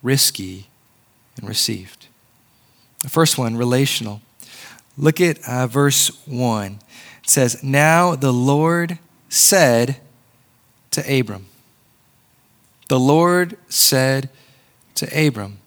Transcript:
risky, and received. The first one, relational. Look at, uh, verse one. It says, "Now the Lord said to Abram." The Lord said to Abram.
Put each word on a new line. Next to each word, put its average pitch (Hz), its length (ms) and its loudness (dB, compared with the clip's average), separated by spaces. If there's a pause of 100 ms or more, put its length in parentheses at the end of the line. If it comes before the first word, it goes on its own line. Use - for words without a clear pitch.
risky, 98 640 -2 (680)
and 104 120 -14
received. 104 580 -6 (960)
The 131 60 -10
first 160 300 2
one, 117 180 -2
relational. 120 640 -2 (800)
Look 151 220 2
at, 170 260 0
uh, 127 200 -2
verse 135 440 0 (140)
one. 113 540 -4 (440)
It - 80 -6
says, 123 320 0
"Now 156 520 2
the 135 180 0
Lord 160 680 0 (300)
said 131 720 4 (920)
to 135 280 -2
Abram." 101 260 -8 (1400)
The 131 100 2
Lord 170 600 2 (100)
said 135 640 0 (640)
to - 120 -6 (200)
Abram. 101 400 -4